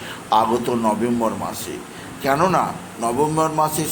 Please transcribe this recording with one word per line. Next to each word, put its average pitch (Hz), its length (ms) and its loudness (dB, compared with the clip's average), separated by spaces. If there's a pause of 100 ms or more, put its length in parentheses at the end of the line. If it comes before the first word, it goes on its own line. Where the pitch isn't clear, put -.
(300)
আগত 113 400 4
নভেম্বর 113 600 2 (100)
মাসে, 85 340 -6 (480)
কেননা 147 420 4 (360)
নভেম্বর 151 500 2
মাসের 156 400 0